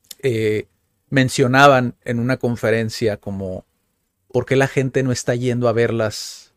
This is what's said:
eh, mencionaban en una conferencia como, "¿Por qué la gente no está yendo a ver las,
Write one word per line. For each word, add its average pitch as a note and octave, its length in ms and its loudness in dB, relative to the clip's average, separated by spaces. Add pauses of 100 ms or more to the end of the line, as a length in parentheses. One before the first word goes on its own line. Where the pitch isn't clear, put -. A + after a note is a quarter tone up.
(220)
eh, A2 460 -2 (420)
mencionaban C3 840 4 (100)
en A#2+ 140 -4
una B2+ 180 -2
conferencia A2+ 800 -2
como, F#2+ 480 -10 (640)
"¿Por B2 140 0
qué C3 100 -2
la C3+ 120 2
gente C3 360 -2
no C3 80 0
está B2 240 -2
yendo B2 320 0
a A2+ 60 2
ver A#2 200 0
las, - 640 -6